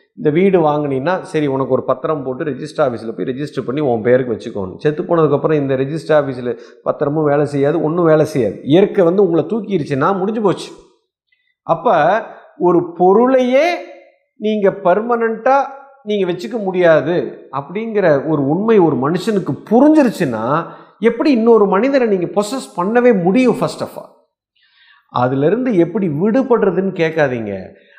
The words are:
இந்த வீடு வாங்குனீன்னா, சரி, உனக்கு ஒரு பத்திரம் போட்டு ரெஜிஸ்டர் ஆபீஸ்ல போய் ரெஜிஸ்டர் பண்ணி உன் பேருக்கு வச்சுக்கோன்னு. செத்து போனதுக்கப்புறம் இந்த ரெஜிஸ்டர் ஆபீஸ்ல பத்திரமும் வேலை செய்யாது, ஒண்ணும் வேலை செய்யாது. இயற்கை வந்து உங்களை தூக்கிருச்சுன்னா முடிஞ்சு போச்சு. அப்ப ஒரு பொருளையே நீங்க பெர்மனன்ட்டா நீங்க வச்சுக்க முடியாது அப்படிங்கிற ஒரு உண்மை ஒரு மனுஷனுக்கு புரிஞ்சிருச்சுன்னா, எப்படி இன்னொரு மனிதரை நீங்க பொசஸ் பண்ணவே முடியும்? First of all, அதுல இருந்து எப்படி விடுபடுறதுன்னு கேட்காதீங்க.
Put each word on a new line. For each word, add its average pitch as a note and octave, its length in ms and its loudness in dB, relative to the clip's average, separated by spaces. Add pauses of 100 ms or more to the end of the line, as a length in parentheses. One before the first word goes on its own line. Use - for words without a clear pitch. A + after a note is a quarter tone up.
(140)
இந்த D3+ 160 0
வீடு F3+ 300 2
வாங்குனீன்னா, D3 600 -2
சரி, D3+ 260 -4
உனக்கு C3+ 260 -2
ஒரு B2 120 -2
பத்திரம் C#3+ 400 -4
போட்டு C3 200 -6
ரெஜிஸ்டர் D3 400 -4
ஆபீஸ்ல A2+ 320 -4
போய் F2+ 100 -6
ரெஜிஸ்டர் C3 400 -8
பண்ணி B2 140 -4
உன் A#2+ 220 -2
பேருக்கு B2 320 2
வச்சுக்கோன்னு. G2+ 440 -10
செத்து D3+ 240 -2
போனதுக்கப்புறம் D#3 500 0
இந்த C#3 240 -2
ரெஜிஸ்டர் D3+ 400 -2
ஆபீஸ்ல B2+ 400 -2 (260)
பத்திரமும் D3 420 -2
வேலை D3 220 2
செய்யாது, C#3+ 360 0
ஒண்ணும் E3+ 220 -2
வேலை D#3 200 4
செய்யாது. G#2+ 380 -2
இயற்கை F#3+ 420 4
வந்து F#3 200 4
உங்களை E3 200 0
தூக்கிருச்சுன்னா F#3+ 720 -2
முடிஞ்சு G#3+ 240 -4
போச்சு. F3+ 280 -2 (960)
அப்ப E3 300 0 (640)
ஒரு F3 340 2
பொருளையே B3 720 4 (760)
நீங்க G#3 300 0
பெர்மனன்ட்டா A3+ 880 0 (460)
நீங்க G3 300 -2
வச்சுக்க A3+ 300 -8
முடியாது F3 540 2 (340)
அப்படிங்கிற F3 800 -2
ஒரு C#3+ 200 0
உண்மை G#3 300 2
ஒரு D#3 180 4
மனுஷனுக்கு E3+ 560 -2 (120)
புரிஞ்சிருச்சுன்னா, A3 800 4 (540)
எப்படி A#3 320 0
இன்னொரு A3+ 360 4
மனிதரை A#3+ 420 2
நீங்க F#3 180 0
பொசஸ் G#3 400 -4 (100)
பண்ணவே A3 460 2
முடியும்? G#3 320 2
First - 260 -4
of A2 160 -10
all, - 140 -16 (1000)
அதுல C3+ 340 0
இருந்து A#3 300 0
எப்படி E3+ 320 0
விடுபடுறதுன்னு G3 840 0
கேட்காதீங்க. D3 600 -2 (460)